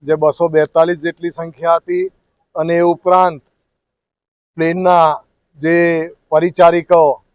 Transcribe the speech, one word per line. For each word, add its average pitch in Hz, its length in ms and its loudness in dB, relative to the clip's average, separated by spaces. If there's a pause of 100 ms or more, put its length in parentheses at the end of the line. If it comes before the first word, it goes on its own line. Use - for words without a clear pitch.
જે 151 180 -2
બસો 156 320 0
બેતાલીસ 165 500 0
જેટલી 170 320 -8
સંખ્યા 165 440 -4
હતી, 180 300 -6 (460)
અને 160 200 -4
એ 170 140 0
ઉપરાંત 180 500 0 (1160)
પ્લેનના 170 500 2 (520)
જે 160 180 0 (540)
પરિચારિકો 170 720 2 (320)